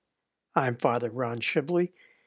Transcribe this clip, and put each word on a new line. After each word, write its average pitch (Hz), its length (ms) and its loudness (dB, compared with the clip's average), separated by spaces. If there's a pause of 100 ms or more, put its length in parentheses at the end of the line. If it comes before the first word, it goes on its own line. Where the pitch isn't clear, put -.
(540)
I'm 131 220 0
Father 120 320 0
Ron 117 300 -4
Shibley, 175 540 0 (340)